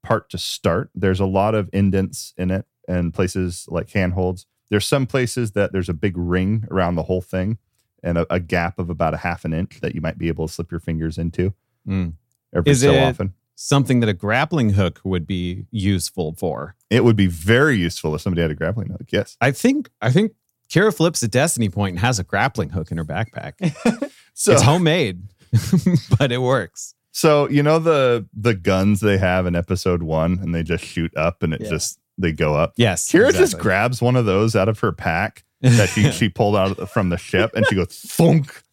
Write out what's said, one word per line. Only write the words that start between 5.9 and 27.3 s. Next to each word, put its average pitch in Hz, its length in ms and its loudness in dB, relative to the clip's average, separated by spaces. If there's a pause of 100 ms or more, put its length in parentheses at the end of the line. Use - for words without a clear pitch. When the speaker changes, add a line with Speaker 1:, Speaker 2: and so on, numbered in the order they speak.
Speaker 1:
big 90 200 -4
ring 92 540 -2
around 90 240 0
the 82 100 -2
whole 92 180 -2
thing 92 360 -4 (460)
and 85 160 0
a, 82 120 -2
a 90 80 0
gap 85 380 -2
of 87 140 -6
about 80 240 -2
a - 20 -8
half 85 280 -6
an 80 80 -2
inch 85 280 -6
that 80 140 -6
you 80 60 -6
might 80 180 -6
be 82 80 -2
able 80 200 -4
to - 60 -10
slip 85 160 -10
your 85 100 -6
fingers 80 380 -6
into 85 380 -4 (320)
Speaker 2:
Mm. 92 260 -4 (400)
Speaker 1:
every 87 180 2
Speaker 2:
Is 127 100 2
Speaker 1:
so 143 100 4
Speaker 2:
it 135 100 4
Speaker 1:
often. 123 320 -2 (220)
Speaker 2:
something 127 460 0
that 110 80 2
a 104 40 0
grappling 117 580 0
hook 95 320 0
would 90 220 -4
be 90 460 -6
useful 92 640 -4
for? 73 380 -6 (140)
Speaker 1:
It - 140 4
would 113 140 6
be 98 100 4
very 110 500 2
useful 85 380 -2
if 76 60 -6
somebody 85 200 -2
had 80 100 0
a 76 40 -6
grappling 92 360 -4
hook, - 180 -12
yes. - 320 -4
Speaker 2:
I 135 100 2
think, 269 380 0 (120)
I 113 100 0
think 202 220 2 (360)
Kira 208 260 2
flips 165 280 0
a 113 40 -2
destiny 120 420 0
point 95 260 -2
and 87 40 -6
has 117 200 2
a 87 40 -4
grappling 101 460 -2
hook 82 220 -6
in 82 60 -4
her 82 80 -4
backpack. 87 480 -8 (720)
Speaker 1:
<laughs> - 100 -20
So - 200 2
Speaker 2:
It's - 80 6
homemade, 151 640 2 (460)
<laughs> 180 500 2
but 135 120 2
it 123 100 -2
works. 123 520 -2 (180)
Speaker 1:
So, 147 380 4